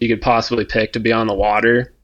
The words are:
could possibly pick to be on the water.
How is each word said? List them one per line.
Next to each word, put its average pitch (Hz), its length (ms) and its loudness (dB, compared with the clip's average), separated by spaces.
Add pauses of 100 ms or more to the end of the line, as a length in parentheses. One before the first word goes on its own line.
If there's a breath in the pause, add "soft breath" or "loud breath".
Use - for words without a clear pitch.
could 110 140 0
possibly 113 420 0
pick - 280 -2
to 117 80 -4
be 113 120 0
on 113 140 0
the 104 80 -2
water. 107 580 0 (120)